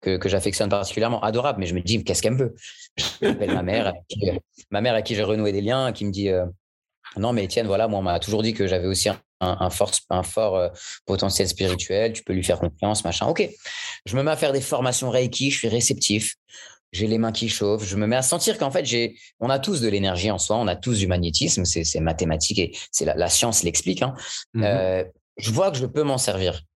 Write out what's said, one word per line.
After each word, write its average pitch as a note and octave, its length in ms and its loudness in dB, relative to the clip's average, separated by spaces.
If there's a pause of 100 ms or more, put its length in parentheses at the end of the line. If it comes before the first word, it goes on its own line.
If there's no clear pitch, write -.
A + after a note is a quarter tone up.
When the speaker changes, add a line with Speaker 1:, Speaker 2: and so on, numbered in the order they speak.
Speaker 1:
que, F#2+ 160 -2
que F#2 140 0
j'affectionne G2+ 400 0
particulièrement. G#2+ 520 0
Adorable, A2+ 380 0
mais F#2 60 -2
je E2+ 80 -2
me F2+ 80 -2
dis, « G2 220 0
Qu'est-ce - 180 0
qu'elle A2 100 4
me C3 60 0
veut ? » B2+ 160 0 (680)
J'appelle - 320 0
ma F2+ 100 0
mère, G2+ 260 0
avec F2+ 200 -6
qui, G2+ 220 -2
euh, E2+ 80 -2 (320)
ma G2+ 100 0
mère A#2+ 140 4
avec G#2+ 100 2
qui A#2+ 100 -4
j'ai G#2 80 0
renoué G#2+ 300 2
des G2 80 0
liens, B2 320 0
qui G#2 140 -4
me G2+ 40 0
dit, G2 200 0
euh, « F#2 160 2 (720)
Non, A2+ 160 0
mais G#2 100 0
Étienne, F#2 220 0
voilà, G2+ 200 2
moi, G#2 120 0
on G2 40 -2
m'a F2 160 0
toujours G#2+ 240 0
dit A2+ 120 2
que G2+ 120 0
j'avais F2+ 200 0
aussi F#2+ 240 2
un, F#2+ 100 -6 (200)
un, F2+ 200 0
un F2+ 80 2
fort, G2+ 220 0 (180)
un F#2 140 2
fort, G2+ 340 0
euh, F2+ 120 2 (360)
potentiel F#2+ 420 2
spirituel, F#2+ 680 0
tu - 100 -12
peux - 80 -4
lui F#2 120 0
faire F2 160 2
confiance, G2+ 440 0
machin. » E2+ 240 -2
Ok, E3+ 180 0 (600)
je G#2 100 -2
me C3+ 60 2
mets D3+ 80 2
à D#3 60 0
faire D3 180 2
des C3+ 80 0
formations B2+ 480 0
Reiki, B2+ 400 2
je C3+ 80 0
suis A#2 100 0
réceptif, G#2+ 680 0 (560)
j'ai G2 140 -2
les A2 120 2
mains A2+ 140 0
qui A2+ 180 -2
chauffent, G#2+ 340 0
je G2 120 -4
me G#2+ 100 2
mets A#2 100 2
à C3 60 2
sentir F3 340 0
qu'en C#3+ 140 -2
fait, D3 160 0
j'ai, A#2 320 -2 (220)
on A#2+ 100 0
a C3+ 80 2
tous C#3+ 240 -2
de A#2 60 2
l'énergie G2 420 2
en F#2+ 80 0
soi, G#2+ 180 0
on A#2 100 2
a F2 100 0
tous A#2+ 220 -2
du G2 80 2
magnétisme, F2+ 600 0
c'est, E2 180 0
c'est - 160 -2
mathématique D#2+ 580 0
et E2 140 0 (180)
c'est - 140 -2
la, D#2+ 100 0
la E2+ 140 0
science A2+ 340 2
l'explique, E2+ 380 0
hein. C3+ 140 0 (400)
Speaker 2:
Mhm. A2 100 0
Speaker 1:
Euh, F#2 400 2 (320)
je G#2+ 160 -2
vois F#3 180 4
que D3 60 -4
je B2+ 100 -2
peux C#3 160 0
m'en C#3+ 160 2
servir F#2 440 0 (160)